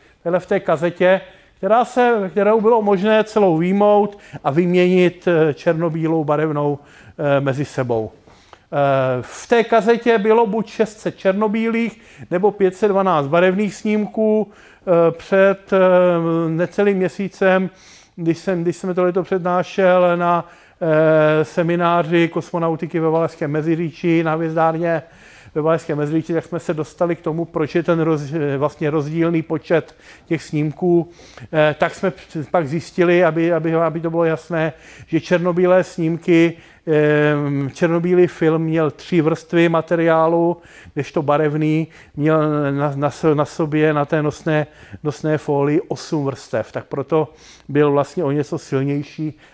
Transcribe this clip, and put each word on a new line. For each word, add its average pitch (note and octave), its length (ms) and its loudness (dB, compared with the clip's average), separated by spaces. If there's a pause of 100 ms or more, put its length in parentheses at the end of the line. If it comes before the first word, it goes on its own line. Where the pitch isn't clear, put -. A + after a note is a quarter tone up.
(240)
tadyhle F3 160 -2
v E3+ 60 -10
té G3 140 0
kazetě, F3+ 640 0 (360)
která A3 280 2
se, A#3+ 460 0
kterou G#3 300 2
bylo A3 200 4
možné G#3 420 2
celou G3 340 2
vyjmout G3+ 600 2 (260)
a D3 80 -2
vyměnit, F3+ 760 2
eh, D#3+ 260 2
černobílou D#3+ 720 -2
barevnou, D3 560 -2 (380)
eh, C#3+ 240 0
mezi C3+ 240 -2
sebou. A#2 460 -4 (600)
Eh, C3+ 500 0
v - 260 -16
té A#3 160 4
kazetě A#3 540 2
bylo A3 300 2
buď G#3 220 -4
šest G#3+ 300 -4
set - 180 -6
černobílých, A3 840 -2 (300)
nebo F#3 200 0
pět F#3+ 240 0
set G#3+ 120 0
dvanáct F#3+ 400 2
barevných F#3 480 2
snímků. G#3+ 760 -2
Eh, E3+ 600 0
před, F#3+ 640 0
eh, G3 40 4 (720)
necelým F3+ 480 0
měsícem, F#3 720 0 (460)
když E3 220 -2
jsem, F3+ 260 -4
když F3 140 -2
jsem F#3 180 -6
tohleto F3+ 280 0
přednášel F3+ 920 0
na, F3 320 0 (320)
eh, D#3 640 4
semináři E3+ 840 0
kosmonautiky E3 720 -4
ve D#3+ 100 0
Valašském D#3+ 420 -2
Meziříčí, E3 720 -2
na D#3+ 100 -2
hvězdárně E3 680 -2 (520)
ve D#3 60 -2
Valašském D#3+ 360 -2
Meziříčí, D3+ 360 -4
tak D#3+ 120 -4
jsme E3+ 140 -8
se F3 140 -4
dostali E3 420 -4
k - 60 -12
tomu, E3 240 -6
proč D#3 300 -4
je E3+ 80 0
ten E3 180 0
roz-, D3 560 -2
vlastně D3 320 -4
rozdílný D#3+ 520 -2
počet D#3+ 540 -4 (300)
těch D#3+ 180 -4
snímků. D#3+ 640 -2 (440)
Eh, D3+ 260 2
tak - 160 -2
jsme F#3+ 160 -4
p-, - 400 -10
pak E3+ 160 0
zjistili, F3 560 0
aby, E3 300 0
aby, E3 220 -2
aby E3 260 -2
to E3 80 -4
bylo E3 160 0
jasné, D#3+ 480 -4 (340)
že E3 140 -2
černobílé F3+ 640 2
snímky, E3 720 0 (300)
eh, D3 840 0
černobílý F3 540 2
film D#3+ 340 0
měl D#3+ 300 0
tři - 300 -2
vrstvy E3 480 0
materiálu, E3 880 2 (360)
kdežto D#3 280 -4
barevný D3+ 640 0 (280)
měl D3+ 560 0
na, C#3+ 240 -2
na C#3+ 140 -2
so-, D#3 260 0
na C#3+ 100 0
sobě, D3+ 480 -2
na D3 120 -2
té D3+ 180 -2
nosné, D3+ 440 -2 (360)
nosné D3+ 340 -2
folii D3 440 0
osm D3 440 -6
vrstev. B2 460 -6
Tak B2 140 -10
proto D3+ 480 -4 (340)
byl D3 240 2
vlastně C#3+ 320 -2
o C#3 80 -2
něco D3 260 -4
silnější C#3+ 800 -6 (160)